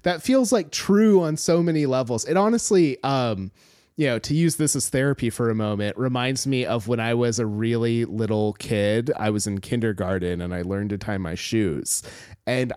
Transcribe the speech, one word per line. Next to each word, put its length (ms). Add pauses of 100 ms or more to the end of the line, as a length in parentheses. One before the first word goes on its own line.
that 200
feels, 300
like, 180
true 500
on 140
so 260
many 240
levels. 380
It 140
honestly, 640
um, 480 (460)
you 100
know, 120
to 140
use 220
this 200
as 120
therapy 420
for 200
a 60
moment, 420
reminds 500
me 180
of 220
when 140
I 120
was 260
a 60
really 600
little 480
kid. 640
I 120
was 160
in 140
kindergarten 800
and 160
I 60
learned 300
to 60
tie 200
my 180
shoes. 640 (460)
And 300